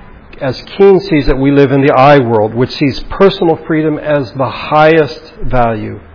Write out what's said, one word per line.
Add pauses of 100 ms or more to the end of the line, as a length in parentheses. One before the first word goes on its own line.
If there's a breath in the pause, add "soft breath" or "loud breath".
(420 loud breath)
As
Keene
sees
it,
we
live
in
the
I
world,
which
sees
personal (100)
freedom
as
the
highest
value, (160)